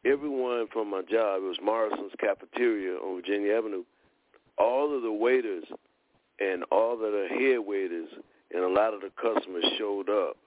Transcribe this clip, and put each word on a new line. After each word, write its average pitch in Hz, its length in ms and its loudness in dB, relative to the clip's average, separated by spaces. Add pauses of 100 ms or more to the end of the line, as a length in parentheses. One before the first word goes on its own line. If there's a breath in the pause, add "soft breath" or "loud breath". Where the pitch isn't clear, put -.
Everyone 127 680 0
from 107 180 -4
my 95 120 -4
job, 98 400 0
it 95 40 -4
was 90 160 -4
Morrison's 107 560 0
Cafeteria 98 760 0
on 92 200 -6
Virginia 101 380 0
Avenue, 104 300 -2 (760 soft breath)
all 135 360 2
of 127 80 -2
the 110 100 -2
waiters 110 520 2 (760)
and 95 320 0
all 113 220 4
of 110 180 -2
the 98 180 0
head 127 300 2
waiters 95 480 -4 (440 soft breath)
and 90 120 0
a 90 40 2
lot 107 240 4
of 101 100 -10
the 98 80 -10 (120)
customers 92 420 0 (140)
showed 101 320 -2
up. 95 260 0 (100)